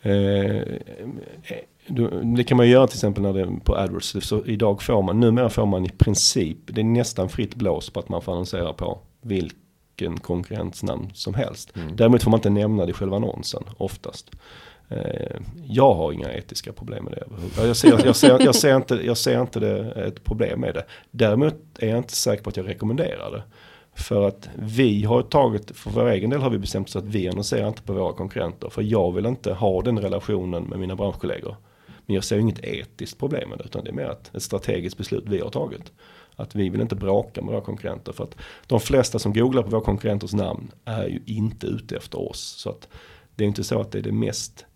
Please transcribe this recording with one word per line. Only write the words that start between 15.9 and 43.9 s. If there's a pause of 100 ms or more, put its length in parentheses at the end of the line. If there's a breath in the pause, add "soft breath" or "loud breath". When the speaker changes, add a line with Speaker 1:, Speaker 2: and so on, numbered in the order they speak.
Speaker 1:
har
inga
etiska
problem
med
det
överhuvudtaget.
Jag
ser,
jag
ser,
jag
ser
inte,
jag
ser
inte
det,
ett
problem
med
det. (260 loud breath)
Däremot (240)
är
jag
inte
säker
på
att
jag
rekommenderar
det. (520 loud breath)
För
att
vi
har
tagit,
för
vår
egen
del
har
vi
bestämt
oss
att
vi
annonserar
inte
på
våra
konkurrenter.
För
jag
vill
inte
ha
den
relationen
med
mina
branschkollegor. (500 loud breath)
Men
jag
ser
inget
etiskt
problem
med
det,
utan
det
är
mer
ett,
ett
strategiskt
beslut
vi
har
tagit. (440 loud breath)
Att
vi
vill
inte
bråka
med
våra
konkurrenter.
För
att (320 loud breath)
de
flesta
som
googlar
på
våra
konkurrenters
namn (140)
är
ju
inte
ute
efter
oss.
Så
att (480 loud breath)
det
är
inte
så
att